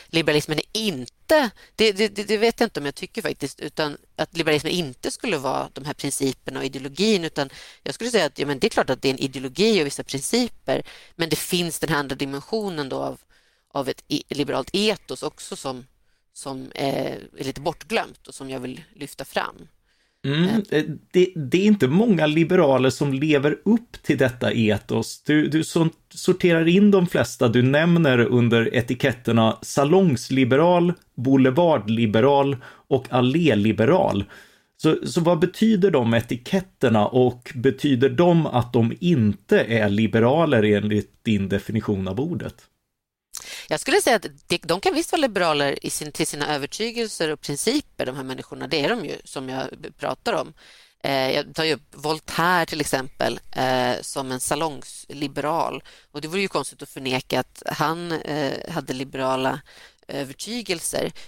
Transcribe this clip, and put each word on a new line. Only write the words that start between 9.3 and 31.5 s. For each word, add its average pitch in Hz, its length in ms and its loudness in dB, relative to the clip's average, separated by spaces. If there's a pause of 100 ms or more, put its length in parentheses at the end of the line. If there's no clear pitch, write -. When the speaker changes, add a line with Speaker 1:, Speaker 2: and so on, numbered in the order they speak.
Speaker 1:
och 143 40 -2
vissa 139 180 -8
principer, 139 800 -2 (340)
men 165 120 -4
det 151 80 -2
finns 175 420 -2
den 156 120 -4
här 160 80 0
andra 139 180 -4
dimensionen 147 720 -6
då 131 80 -6
av, 135 240 -8 (520)
av 135 160 -4
ett - 200 -8
i-, - 200 -4
liberalt 135 440 -4
etos 196 500 -2
också - 340 -10
som, 131 300 -10 (460)
som, 131 400 -12
eh, 139 400 -4 (260)
är 143 60 -10
lite 135 160 -8
bortglömt 151 680 -6
och - 80 -20
som 135 160 -14
jag 131 100 -10
vill 127 220 -12 (120)
lyfta 139 300 -14
fram. - 440 -8 (560)
Speaker 2:
Mm, 147 240 0
Speaker 1:
Eh. 208 300 0
Speaker 2:
eh, 156 60 2 (260)
det, 180 260 4
det 147 220 0
är 190 80 2
inte 208 220 4
många 175 380 4
liberaler 151 640 4
som 143 220 -2
lever 143 520 2
upp - 380 0
till 143 160 0
detta 120 340 0
etos. 113 720 0
Du, 151 260 2
du 156 160 0
sor-, 165 260 0 (240)
sorterar 170 540 2
in 202 220 8
de 190 160 6
flesta 127 420 0
du 120 140 4
nämner 151 560 4
under 117 560 2
etiketterna 117 880 2
salongsliberal, 151 1300 2 (220)
boulevardliberal 131 1500 4